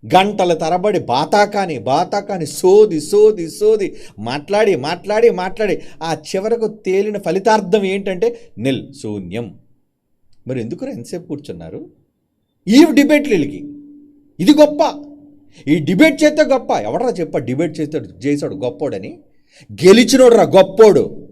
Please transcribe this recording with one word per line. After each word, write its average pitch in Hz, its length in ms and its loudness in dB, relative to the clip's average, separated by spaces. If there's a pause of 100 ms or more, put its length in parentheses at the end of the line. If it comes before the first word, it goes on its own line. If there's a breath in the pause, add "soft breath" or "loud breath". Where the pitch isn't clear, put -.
గంటల 180 480 2
తరబడి 180 460 -2
బాతాకాని, 190 800 -2
బాతాకాని, 175 680 -4
సోది, 185 560 2
సోది, 202 480 2
సోది, 208 460 -2 (240 loud breath)
మాట్లాడి, 160 560 -2
మాట్లాడి, 180 540 0
మాట్లాడి, 185 520 -4 (220 loud breath)
ఆ 160 140 -4 (120)
చివరకు 220 380 -4
తేలిన 202 500 -4
ఫలితార్థం 196 680 0
ఏంటంటే 196 420 -4 (300 loud breath)
నిల్, 117 260 -4 (100)
శూన్యం. 104 540 -10 (1000)
మరి 127 140 -6
ఎందుకురా 262 300 -10
ఎంతసేపు 175 360 -12
కూర్చున్నారు? 92 540 -14 (880)
ఈ 226 120 6 (140)
డిబేట్లు 285 400 2
వీళ్ళకి, 156 260 -2 (800)
ఇది 247 220 4
గొప్ప, 294 200 4 (880 soft breath)
ఈ 156 120 2
డిబేట్ 190 440 2
చేస్తే 302 200 2
గొప్ప. 254 280 -2
ఎవడరా 202 380 -4
చెప్పా 165 300 -6
డిబేట్ 156 400 -6
చేస్తాడు, 151 280 -8 (180)
చేశాడు 143 300 -4
గొప్పోడని? 117 560 -8 (600 soft breath)
గెలిచినోడు 233 640 6
రా 196 80 6
గొప్పోడు. 185 600 6 (280)